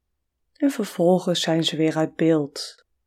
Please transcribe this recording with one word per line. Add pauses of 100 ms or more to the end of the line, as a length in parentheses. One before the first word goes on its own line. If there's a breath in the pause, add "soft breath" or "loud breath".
(560)
en
vervolgens
zijn
ze
weer
uit
beeld. (200)